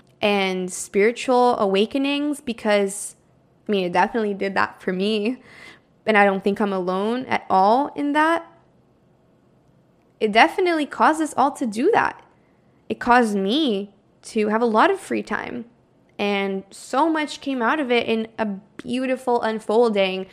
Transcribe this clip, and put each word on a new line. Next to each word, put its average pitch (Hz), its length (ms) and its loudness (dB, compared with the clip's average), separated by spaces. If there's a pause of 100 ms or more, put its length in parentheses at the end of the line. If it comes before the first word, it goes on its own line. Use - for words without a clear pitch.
(220)
and 190 520 0
spiritual 247 840 2
awakenings, 277 840 0
because, 208 720 -2 (520)
I 214 40 -2
mean, 190 140 0
it 175 80 -4
definitely 208 400 0
did 196 220 -4
that 202 260 -2
for 190 100 -4
me. 208 500 -2 (640)
And 220 120 4
I 202 80 8
don't 196 180 2
think 202 160 0
I'm 202 140 -2
alone 190 540 -2
at - 220 -4
all 214 460 4
in 285 180 -2
that. 320 320 2 (1700)
It 214 140 0
definitely 320 540 4
caused 302 340 2
us 294 160 -4
all 262 140 2
to - 140 -6
do 233 260 0
that. - 300 0 (680)
It 226 100 -8
caused 233 380 2
me 202 560 -2 (280)
to 214 260 -4
have 214 140 -2
a 240 40 0
lot 240 260 2
of 392 80 -4
free 214 240 -6
time 226 420 -8 (520)
and 196 540 -2
so 294 380 -2
much 302 300 -4
came 269 220 -6
out 269 180 0
of 254 100 -4
it 240 160 2
in 226 220 -2 (100)
a 220 80 -4 (380)
beautiful 247 580 -2
unfolding, 208 920 0